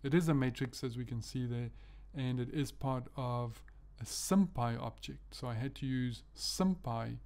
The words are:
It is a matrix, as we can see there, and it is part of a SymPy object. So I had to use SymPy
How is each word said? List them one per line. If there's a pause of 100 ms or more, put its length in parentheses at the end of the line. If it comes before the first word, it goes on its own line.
It
is
a
matrix,
as
we
can
see
there, (460)
and
it
is
part
of (400)
a
SymPy
object.
So
I
had
to
use (120)
SymPy